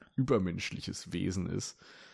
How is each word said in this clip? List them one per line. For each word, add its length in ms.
übermenschliches 960
Wesen 360
ist. 300